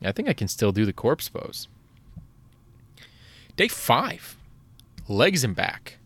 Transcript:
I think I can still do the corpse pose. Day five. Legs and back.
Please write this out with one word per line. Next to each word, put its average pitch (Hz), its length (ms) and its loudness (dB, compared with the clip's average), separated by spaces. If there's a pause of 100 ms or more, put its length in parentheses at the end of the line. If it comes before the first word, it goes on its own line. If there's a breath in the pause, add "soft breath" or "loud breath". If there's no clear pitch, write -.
I 98 80 -2
think 247 160 -4
I 208 60 2
can 101 140 -2
still 101 240 2
do 104 140 2
the 101 80 0
corpse - 360 0
pose. - 380 -12 (1900 soft breath)
Day 202 120 4
five. - 680 0 (720)
Legs 135 360 4
and 98 120 0
back. - 500 -4